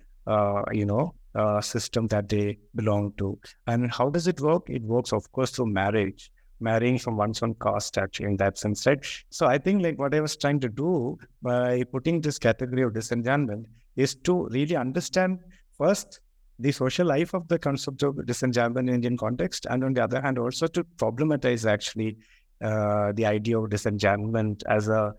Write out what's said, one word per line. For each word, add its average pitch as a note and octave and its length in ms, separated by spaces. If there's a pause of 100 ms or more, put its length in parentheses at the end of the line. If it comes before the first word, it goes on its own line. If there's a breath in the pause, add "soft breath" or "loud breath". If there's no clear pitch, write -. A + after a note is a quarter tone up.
(260)
uh, G2+ 360 (100)
you G#2+ 120
know, A#2 300 (200)
uh, G#2+ 260
system A2+ 480
that G#2 200
they G#2 300 (160)
belong G#2 440
to. G2 200 (280)
And A#2+ 240
how B2 200
does E3 160
it E3+ 140
work? D#3 280
It B2+ 140
works, A#2 300
of G#2 200
course, C3 180
through B2 160
marriage, G2 640 (300)
marrying A2+ 380
from A#2 180
one's G#2+ 260
own A2+ 120
caste, G#2 420
actually, G2 300
in G2+ 100
that G2 220
sense, - 280
right? C#3 180 (260)
So - 160
I C3+ 120
think, F#3+ 240
like, E3 160
what C#3 160
I D#3 60
was D3+ 160
trying C#3+ 240
to C3 80
do C3+ 500 (220)
by B2 500
putting D#3+ 300
this D3+ 180
category B2+ 440
of A#2 120
disenchantment A#2 720 (300 soft breath)
is C3 200
to F3+ 340
really D3 260
understand F3+ 600 (400 soft breath)
first F3 420 (380)
the B2+ 120
social C#3 360
life D#3+ 280
of E3+ 140
the E3+ 100
concept C#3 440
of C#3 240
disenchantment B2 600
in B2 80
Indian A#2+ 200
context, B2 540
and B2+ 120
on C3 120
the A#2+ 100
other B2 160
hand, C3+ 180
also B2 280
to E3+ 180
problematize B2 840
actually, A2 480 (460 soft breath)
uh, G#2 540
the A2 100
idea G#2+ 320
of A2 120
disenchantment G#2 1000
as G#2+ 200
a, G#2+ 300